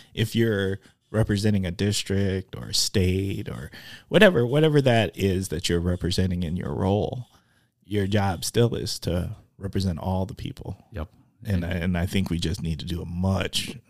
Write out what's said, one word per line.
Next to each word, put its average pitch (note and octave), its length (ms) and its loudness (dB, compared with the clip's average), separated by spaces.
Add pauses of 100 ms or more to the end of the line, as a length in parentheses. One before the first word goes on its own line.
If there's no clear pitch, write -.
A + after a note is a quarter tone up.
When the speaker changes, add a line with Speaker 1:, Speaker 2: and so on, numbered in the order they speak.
(140)
Speaker 1:
if A2 200 -2
you're G2 460 0 (320)
representing G#2 520 2
a F2+ 60 -2
district G2 840 -2
or - 140 -12
a - 40 -6
state F#2+ 760 0
or - 220 -10 (380)
whatever, F3+ 360 8
whatever D3 380 4
that A2+ 340 4
is F#2+ 320 0
that D#2 200 -4
you're E2+ 100 2
representing F2+ 640 0
in E2 140 -4
your C#2 180 -4
role, G2+ 540 0 (560)
your G2 240 -2
job G2 360 0
still A#2 300 2
is - 260 -6
to F2 360 -4 (220)
represent F#2+ 420 -2
all F#2 260 -2
the - 80 -10
people. - 560 -12
Speaker 2:
Yep. D#2 180 -10 (380)
Speaker 1:
And F#2 160 0
Speaker 2:
And - 20 -4
Speaker 1:
I, F#2 120 -4
and F2 220 -2
I F2+ 80 0
think F#2+ 240 -2
we E2 100 -2
just E2+ 240 -4
need E2 160 -4
to - 40 -10
do E2+ 160 -6
a E2+ 60 -10
much, F2+ 720 -2 (140)